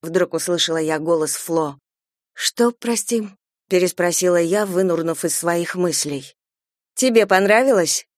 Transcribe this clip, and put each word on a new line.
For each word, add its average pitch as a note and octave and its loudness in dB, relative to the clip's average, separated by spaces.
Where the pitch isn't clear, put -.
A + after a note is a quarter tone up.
вдруг E3+ -2
услышала E3 -2
я D#3 -2
голос D#3 0
Фло. D#3 -4
«Что, - 0
прости?» — A#3 -4
переспросила F3 2
я, F#3+ 0
вынурнув F3 -2
из D#3+ -2
своих E3+ -2
мыслей. D3 -4
«Тебе A3+ 4
понравилось?» G3 4